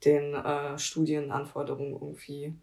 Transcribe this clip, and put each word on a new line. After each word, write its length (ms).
den, 300
äh, 440
Studienanforderungen 1120
irgendwie 720